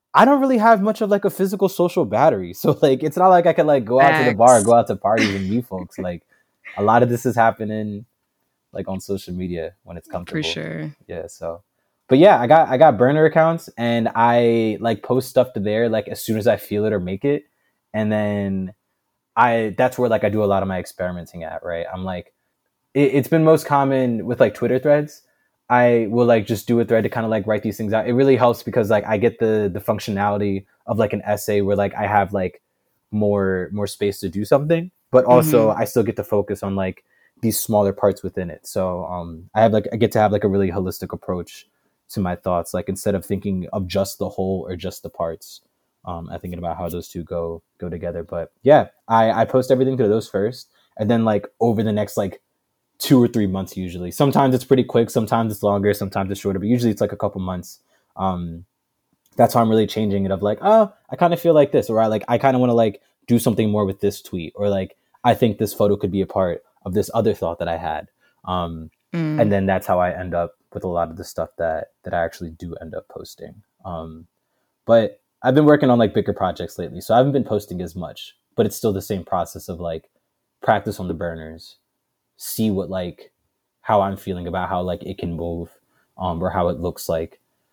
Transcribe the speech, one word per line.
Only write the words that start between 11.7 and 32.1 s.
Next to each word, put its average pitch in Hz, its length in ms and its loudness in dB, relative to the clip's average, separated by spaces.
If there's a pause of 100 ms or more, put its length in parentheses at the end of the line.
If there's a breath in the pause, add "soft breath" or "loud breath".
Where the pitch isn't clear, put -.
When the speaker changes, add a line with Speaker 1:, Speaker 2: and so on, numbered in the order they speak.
Speaker 1:
But 131 100 6
yeah, 175 220 8
I 123 60 0
got, 151 220 6
I 131 80 4
got 143 200 8
burner 143 280 6
accounts 160 520 2
and 117 380 0
I, 117 640 4
like, 113 240 -2
post 127 260 -2
stuff 127 240 2
to 117 60 -6
there, 107 300 0
like, 110 180 -2
as - 160 -12
soon 110 140 -2
as 104 100 0
I 107 100 4
feel 104 280 -4
it 107 80 0
or 101 80 0
make 95 240 -6
it. 147 200 -2 (480)
And 107 180 -2
then 101 600 -2 (640)
I, 113 420 2
that's 127 220 0
where, 123 100 2
like, 107 140 0
I 104 60 2
do 107 140 0
a - 20 2
lot 98 180 2
of 95 60 -4
my 92 100 -4
experimenting 90 640 -10
at, 80 200 -10
right? 85 300 -6
I'm 92 120 -10
like, 90 280 -10 (600)
it, 139 220 2
it's 139 120 0
been 160 160 2
most 160 220 4
common 131 600 0
with, 120 140 -4
like, 110 160 4
Twitter 120 240 0
threads. 147 440 0 (460)
I 120 400 4
will, 120 160 2
like, 117 220 4
just 110 200 -4
do 117 120 2
a 113 60 2
thread 110 180 2
to 104 60 -2
kinda, 113 200 -4
like, 107 180 -2
write 107 160 -2
these 107 140 -4
things 107 160 -4
out. 110 140 0
It 120 60 0
really 131 240 4
helps 120 260 2
because, 104 260 -2
like, 104 160 2
I 110 120 0
get 113 220 0
the, 107 340 0
the 104 80 -8
functionality 101 840 -2 (200)
of, 107 120 -2
like, 110 160 0
an 104 100 -4
essay 104 380 -2
where, 101 140 0
like, 101 200 0
I 104 120 -4
have, 101 260 0